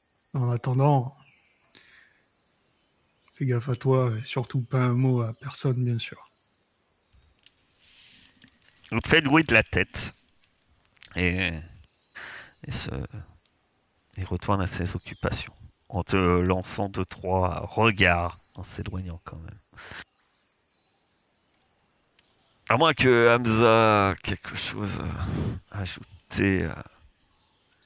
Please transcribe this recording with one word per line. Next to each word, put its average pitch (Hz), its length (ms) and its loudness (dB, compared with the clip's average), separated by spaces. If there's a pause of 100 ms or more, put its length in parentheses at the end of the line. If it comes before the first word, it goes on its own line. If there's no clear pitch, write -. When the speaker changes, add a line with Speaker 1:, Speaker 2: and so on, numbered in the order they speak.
(340)
Speaker 1:
En 123 160 -2
attendant, 131 640 2 (2250)
fais - 120 -6
gaffe 123 220 -2
à 123 80 -2
toi, 131 420 2
et 113 60 -8
surtout 127 380 -4
pas 131 160 -2
un 123 160 2
mot 127 260 2
à 113 140 -4
personne, 131 500 -4
bien 120 140 -2
sûr. - 300 -12 (2500)
Speaker 2:
On 113 80 -2
te - 100 -2
fait 160 120 6
louer 151 220 4
de 151 120 0
la 110 80 6
tête, - 520 -4 (1000)
et, 90 360 0 (1120)
et - 60 -10
se, - 200 -6 (1300)
il 95 80 -8
retourne 95 360 -2
à 90 60 -2
ses 90 300 -4
occupations, - 580 -6 (360)
en - 120 -2
te - 140 0
lançant 92 720 2
deux, 95 160 -6
trois 92 600 -4
regards, 90 720 2 (160)
en 95 80 -16
s'éloignant 92 600 -10
quand - 140 -16
même. 82 200 -16 (3000)
À 113 100 4
moins 156 160 4
que 117 400 6
Hamza 113 760 6
a 92 60 -2
quelque - 400 -8
chose 101 420 -4 (720)
à 101 100 -8
ajouter, - 840 -2
euh, 80 80 -6 (1120)